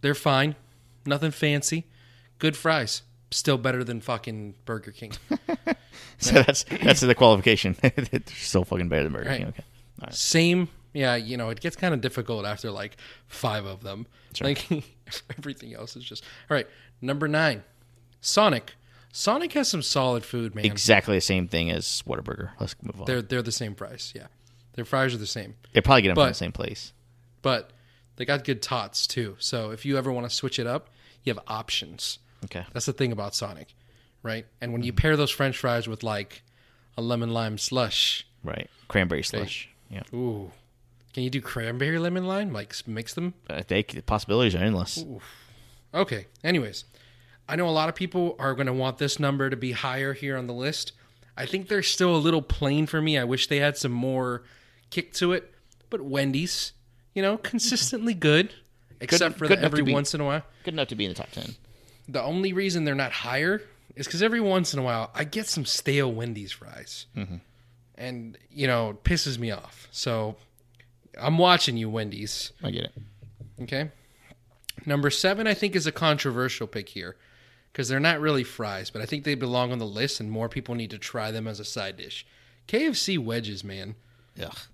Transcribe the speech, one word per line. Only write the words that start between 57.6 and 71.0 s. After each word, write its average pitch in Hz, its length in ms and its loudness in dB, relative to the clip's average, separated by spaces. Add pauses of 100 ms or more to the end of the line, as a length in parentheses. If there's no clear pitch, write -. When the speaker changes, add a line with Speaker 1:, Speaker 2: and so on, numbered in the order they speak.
Speaker 1:
good, 160 340 4
Speaker 2:
Good, - 80 -16 (440)
Speaker 1:
except 165 380 2
for 156 80 -2
Speaker 2:
good 151 120 6
Speaker 1:
the - 20 0
Speaker 2:
enough 151 120 4
to 151 60 2
Speaker 1:
every 151 40 4
Speaker 2:
be, 135 100 2
Speaker 1:
once 143 220 0
in 151 60 -4
a 147 40 -2
while. 143 180 -2 (220)
Speaker 2:
good 170 100 -6
enough 147 140 -2
to 123 80 -8
be 104 80 0
in 92 60 -2
the 87 60 -6
top - 140 -10
ten. - 240 -10 (540)
Speaker 1:
The 131 140 -4
only 180 300 0
reason 180 320 0
they're 143 100 2
not 135 180 -2
higher 156 500 0 (320)
is 139 140 -8
'cause 170 140 0
every 226 180 4
once 185 320 2
in 139 80 -2
a - 20 0
while 117 320 0
I - 100 -2
get 208 220 -6
some 147 180 -2
stale 139 480 2
Wendy's 110 400 -6
fries. - 540 -16 (100)
Speaker 2:
Mm-hmm. 95 200 -6 (600)
Speaker 1:
And, 120 400 -12 (140)
you 143 160 -2
know, 117 240 2
it - 140 -14
pisses 143 340 0
me 117 140 -2
off. - 400 -12
So 113 440 -4 (840)